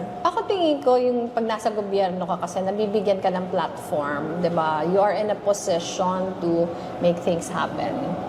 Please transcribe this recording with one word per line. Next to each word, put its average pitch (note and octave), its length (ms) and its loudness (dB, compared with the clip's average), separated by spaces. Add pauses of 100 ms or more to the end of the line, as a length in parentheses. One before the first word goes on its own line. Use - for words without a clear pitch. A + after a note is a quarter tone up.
(220)
Ako F4 260 0
tingin E4 320 2
ko B3+ 160 4
yung B3 320 2
pag A3+ 160 -2
nasa A3 240 -2
gobyerno G3 560 0
ka F3 160 -2
kasi F3 200 -4
nabibigyan G3+ 600 2
ka F#3+ 80 2
ng F3+ 240 -2
platform, D#3 880 -2
di F3 80 2
ba? D#3+ 340 2
You F3+ 180 2
are G3+ 120 6
in G#3 160 0
a G3+ 100 0
position F#3 1000 0
to E3+ 320 2 (280)
make F3 200 2
things E3+ 280 0
happen. D#3 440 -2 (380)